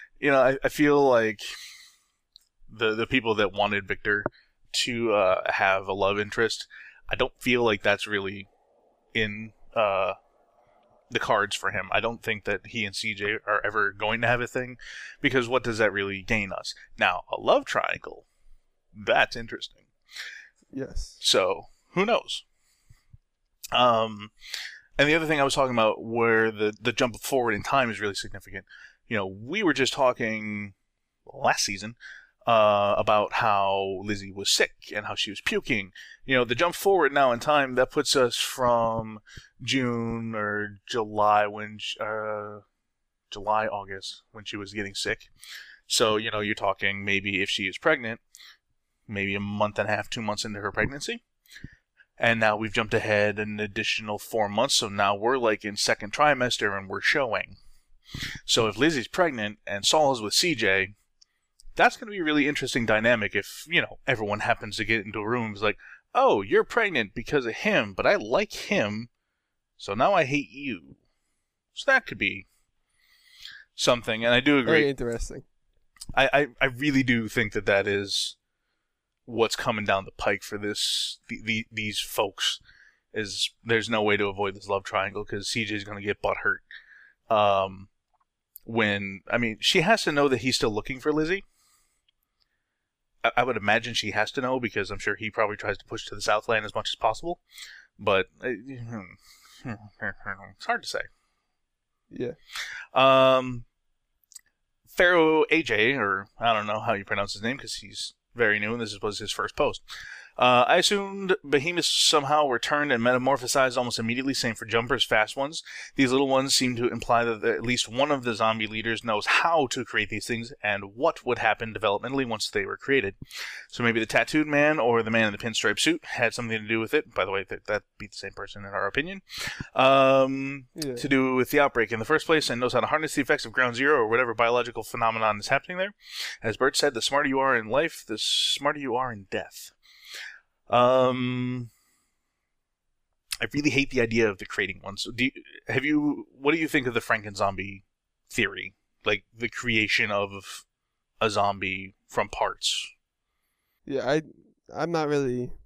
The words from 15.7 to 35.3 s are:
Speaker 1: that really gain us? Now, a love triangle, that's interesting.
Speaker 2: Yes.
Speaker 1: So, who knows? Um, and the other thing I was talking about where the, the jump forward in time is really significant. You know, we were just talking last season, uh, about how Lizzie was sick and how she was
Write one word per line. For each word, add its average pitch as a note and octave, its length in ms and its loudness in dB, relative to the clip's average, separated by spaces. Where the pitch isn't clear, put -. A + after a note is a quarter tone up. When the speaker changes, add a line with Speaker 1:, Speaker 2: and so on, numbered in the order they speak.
Speaker 1:
that G#2+ 140 4
really G2 300 -2
gain G2+ 320 -2
us? - 200 -8
Now, F2+ 320 2
a - 80 -4
love A#3+ 280 2
triangle, - 640 -6
that's A2+ 400 2
interesting. - 480 -12
Speaker 2:
Yes. - 480 -8
Speaker 1:
So, - 440 0
who F3 100 2
knows? - 400 -2
Um, A2+ 580 2
and C#3+ 120 4
the D#3 60 6
other D#3+ 100 0
thing D3+ 160 0
I - 20 6
was C3+ 120 2
talking C3 200 2
about A2 260 4
where A2+ 480 4
the, G#2+ 300 -2
the A#2 140 -2
jump A#2 260 -2
forward A#2+ 360 0
in G2+ 80 -4
time C3 280 0
is G2 80 -8
really G2+ 160 -4
significant. G2 480 -12
You A2+ 80 -2
know, F#2+ 100 -2
we A#2+ 360 -6
were D#3 100 4
just C3 180 2
talking G#2+ 840 -2
last C3+ 400 0
season, G#2 300 -8
uh, G#2 500 6
about G#2+ 360 2
how G2 720 0
Lizzie G2 280 -6
was G2 180 -4
sick - 220 2
and G#2 120 -6
how G#2 80 -8
she - 140 -4
was G2 120 -12